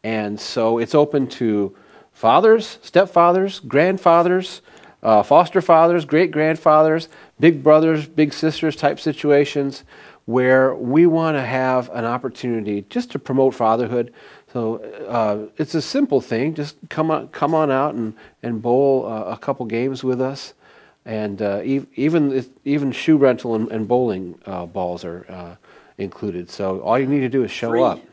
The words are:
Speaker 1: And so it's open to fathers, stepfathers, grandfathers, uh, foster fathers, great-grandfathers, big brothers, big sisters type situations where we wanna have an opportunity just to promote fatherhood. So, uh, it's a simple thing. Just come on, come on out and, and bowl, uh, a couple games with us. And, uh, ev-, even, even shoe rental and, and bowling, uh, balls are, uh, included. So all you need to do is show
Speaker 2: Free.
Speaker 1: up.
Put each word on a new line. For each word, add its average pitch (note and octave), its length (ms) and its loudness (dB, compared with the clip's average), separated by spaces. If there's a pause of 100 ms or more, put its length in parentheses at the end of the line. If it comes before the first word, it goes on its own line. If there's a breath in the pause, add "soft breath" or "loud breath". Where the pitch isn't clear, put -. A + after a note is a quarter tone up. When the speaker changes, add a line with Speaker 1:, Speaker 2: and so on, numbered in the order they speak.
Speaker 1:
And G#2+ 360 -6
so A#2 380 -2
it's A2+ 180 -4
open D3 340 2
to G#2 460 -2 (380 soft breath)
fathers, G#3 720 4
stepfathers, F3+ 840 2
grandfathers, F3 920 2 (420 soft breath)
uh, G#2+ 200 4
foster E3+ 380 2
fathers, E3 440 4
great-grandfathers, D#3 1040 2 (300 loud breath)
big D#3+ 240 4
brothers, D#3 440 4
big D3+ 260 0
sisters D#3 420 -2
type D3 240 -2
situations C#3+ 840 0 (420 loud breath)
where C3 500 2
we C#3+ 320 2
wanna D#3+ 360 0
have B2+ 500 -2
an A#2 120 -6
opportunity A2+ 840 -4
just F3 220 -6
to - 80 -10
promote C3 360 0
fatherhood. A#2 580 -2 (400 loud breath)
So, A2+ 220 -4 (320)
uh, G#2+ 400 -2 (100)
it's - 180 -6
a D#3 60 0
simple B3+ 400 0
thing. C3 320 -4
Just D3 220 -10 (140)
come D#3+ 200 -2
on, D3 200 -4
come D#3 260 -2
on D3+ 160 2
out C3 240 0
and, A2 180 -6 (300 loud breath)
and A#2 180 -6
bowl, C3 460 2
uh, A2 240 -8
a - 60 -8
couple B2+ 280 -6
games B2 380 -4
with B2+ 180 -2
us. C3+ 320 -8 (520 soft breath)
And, G#2+ 360 -6
uh, G2+ 220 -4
ev-, C3+ 320 -4
even, C#3 500 0 (200)
even C#3+ 260 -2
shoe D#3 260 0
rental B2+ 380 2
and, A2 160 -4
and A2 160 -4
bowling, G2 580 -2
uh, F2+ 220 -8
balls F2 360 -6
are, F2 260 -12
uh, F2+ 260 -16 (420 soft breath)
included. F2+ 520 -8
So F#2+ 320 -6
all A#2 180 0
you C3 80 -2
need C#3 140 0
to B2+ 80 -2
do C3 140 0
is G2+ 80 -4
show A#2 200 -8
Speaker 2:
Free. A#2 120 2
Speaker 1:
up. F2+ 160 0 (140)